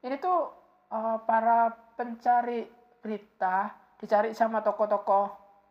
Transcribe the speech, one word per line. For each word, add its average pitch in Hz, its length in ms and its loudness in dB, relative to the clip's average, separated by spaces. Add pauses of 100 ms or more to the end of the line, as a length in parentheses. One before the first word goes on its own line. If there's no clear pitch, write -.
ini 269 120 -6
tuh, 359 320 0 (400)
eh, 220 320 -4
para 233 480 4 (240)
pencari 240 720 -2 (320)
berita 202 720 -4 (320)
dicari 220 320 0
sama 220 240 0
tokoh-tokoh 208 720 0 (400)